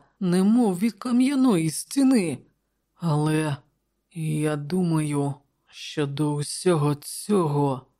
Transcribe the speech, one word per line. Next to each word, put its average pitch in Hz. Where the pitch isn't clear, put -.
немов 190
від 220
кам'яної 254
стіни. 214
Але 156
я 151
думаю, 147
що -
до 147
усього 147
цього 143